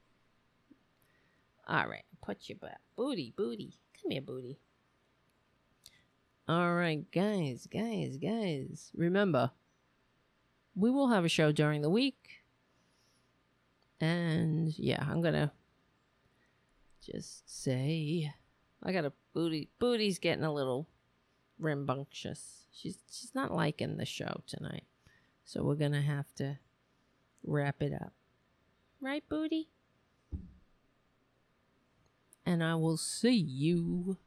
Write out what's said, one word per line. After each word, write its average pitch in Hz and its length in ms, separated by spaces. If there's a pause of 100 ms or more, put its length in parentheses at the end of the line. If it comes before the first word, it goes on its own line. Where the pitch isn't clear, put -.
(1700)
all 107 200
right, 53 160 (160)
put - 300
your - 80
butt. - 220 (160)
Booty, 202 420
booty. 214 380 (260)
Come 370 80
here, 135 120
booty. 127 360 (1900)
All 175 260
right, 165 380
guys, 175 600
guys, 180 460
guys. 175 800
Remember, 170 560 (1200)
we 202 140
will 269 200
have 202 140
a 165 60
show 156 220
during 151 320
the 151 80
week. - 520 (1600)
And, 160 760
yeah, - 280
I'm 160 140
gonna 151 320 (1500)
just - 420
say, 151 840 (480)
I - 100
got 185 140
a 170 80 (220)
booty. 160 420
Booty's 214 400
getting 165 260
a 156 100
little 135 360 (680)
rambunctious. 143 1120
She's, - 240 (140)
she's - 240
not 269 180
liking - 440
the - 80
show - 420
tonight. - 380 (600)
So - 180
we're 143 120
gonna 147 260
have 143 360
to 139 200 (840)
wrap 147 400
it 147 100
up. - 200 (880)
Right, 277 240
Booty? 311 400 (2750)
And 170 180
I 165 120
will 160 200
see - 400
you. 170 920